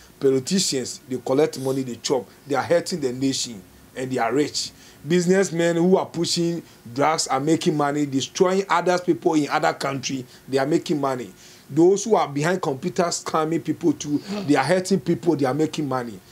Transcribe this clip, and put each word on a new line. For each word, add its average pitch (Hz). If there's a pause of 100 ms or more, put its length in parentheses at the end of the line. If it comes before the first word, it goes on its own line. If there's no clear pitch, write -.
(200)
Politicians, 135
they 127
collect 135
money, 135
they 120
chop. 127 (220)
They 135
are 127
hurting 170
the 127
nation 131 (340)
and 127
they 123
are 117
rich. - (340)
Businessmen 170
who 180
are 147
pushing 170 (320)
drugs 151
are 135
making 165
money, 147
destroying 180
other 175
people 175
in 147
other 151
country, 139 (220)
they 131
are 135
making 160
money. 127 (400)
Those 175
who 214
are 151
behind 160
computers 170
scamming 160
people 156
too, 147 (280)
they 143
are 135
hurting 185
people, 170
they 139
are 127
making 151
money. 120 (140)